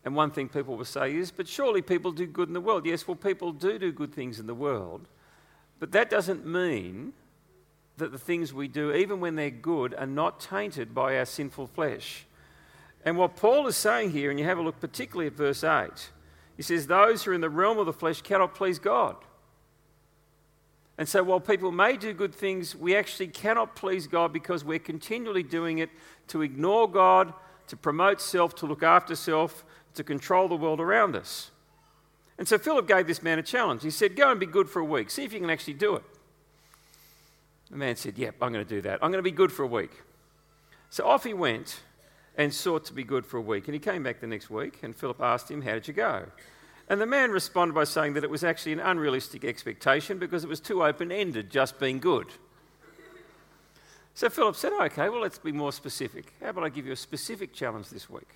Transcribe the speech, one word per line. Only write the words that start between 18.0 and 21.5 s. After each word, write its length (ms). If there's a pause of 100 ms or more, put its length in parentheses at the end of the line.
cannot 320
please 240
God." 400 (1800)
And 80
so 140
while 180
people 320